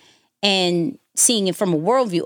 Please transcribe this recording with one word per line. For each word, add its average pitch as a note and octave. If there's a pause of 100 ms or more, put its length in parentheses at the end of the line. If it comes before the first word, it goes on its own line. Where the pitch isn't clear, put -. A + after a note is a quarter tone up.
(440)
and F3+ (180)
seeing G#3
it F3
from F#3
a D#3
worldview. G3